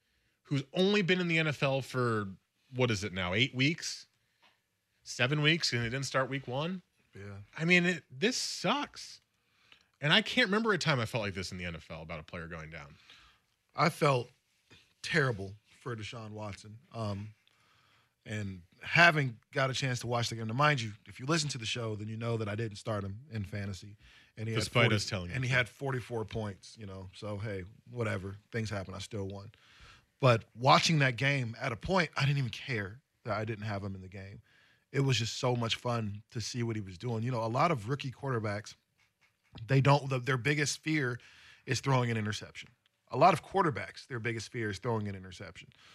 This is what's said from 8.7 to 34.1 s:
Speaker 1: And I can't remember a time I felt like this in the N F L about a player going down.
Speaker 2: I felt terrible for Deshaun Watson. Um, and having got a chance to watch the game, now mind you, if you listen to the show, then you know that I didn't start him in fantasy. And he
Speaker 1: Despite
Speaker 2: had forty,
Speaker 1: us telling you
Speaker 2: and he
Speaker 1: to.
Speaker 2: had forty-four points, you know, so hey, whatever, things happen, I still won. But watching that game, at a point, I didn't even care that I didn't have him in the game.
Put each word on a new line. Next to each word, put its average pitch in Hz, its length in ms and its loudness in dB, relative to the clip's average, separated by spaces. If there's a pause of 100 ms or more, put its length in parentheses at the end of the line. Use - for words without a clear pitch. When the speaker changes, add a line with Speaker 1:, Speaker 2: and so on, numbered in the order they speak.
Speaker 1:
And 147 120 4
I 214 80 8
can't 247 260 2
remember 214 260 2
a 180 40 2
time 147 220 2
I 113 60 0
felt 110 180 -2
like 101 100 -2
this 92 180 -6
in 95 60 -10
the 90 80 -6
N 85 100 -6
F 78 140 -14
L 80 140 -10
about 82 160 -8
a 78 40 -12
player 85 240 -10
going 80 220 -12
down. 73 260 -16 (800)
Speaker 2:
I 151 140 4
felt 139 400 2 (720)
terrible 110 520 0 (280)
for 123 140 -8
Deshaun 107 360 -10
Watson. 107 460 -12 (160)
Um, 104 360 -4 (960)
and 101 380 -6 (220)
having 156 540 6 (140)
got 135 200 0
a - 20 -2
chance 123 280 -2
to 117 60 -8
watch 120 220 0
the 117 60 -6
game, 113 120 -6
now 110 60 -4
mind 143 280 4
you, 110 100 -6 (160)
if - 120 -18
you 127 60 -10
listen 151 240 2
to 135 80 -6
the 113 80 -8
show, 113 300 -4
then 107 120 -6
you 110 100 -6
know 117 200 -2
that 110 100 -2
I 101 60 -2
didn't 107 240 -4
start 104 260 -4
him 98 180 -8 (100)
in 110 120 -4
fantasy. 101 520 -8 (420)
And 110 100 -6
he 113 60 -4
Speaker 1:
Despite 110 300 4
Speaker 2:
had - 60 8
forty, 110 80 4
Speaker 1:
us 101 80 0
telling 90 240 -4
you 87 60 -4
Speaker 2:
and 127 80 0
he 123 60 -2
Speaker 1:
to. 131 60 2
Speaker 2:
had 123 140 2
forty-four 123 560 -4
points, 101 520 -6
you 110 80 -14
know, 95 300 -12
so 104 220 -6
hey, 98 260 -6 (260)
whatever, 107 460 -4 (160)
things 110 180 -2
happen, 95 240 -6
I 95 60 -10
still 98 280 -6
won. 98 220 -10 (680)
But 120 240 6 (160)
watching 151 400 6
that 131 160 4
game, 127 440 0
at 131 120 -4
a 113 40 -4
point, 175 400 0
I - 60 -2
didn't 139 160 2
even 123 140 0
care 107 480 -6 (240)
that 104 140 -2
I 110 80 -2
didn't 107 200 -6
have 101 180 -4
him 98 120 -6
in 95 60 -12
the 92 60 -14
game. 98 340 -14 (500)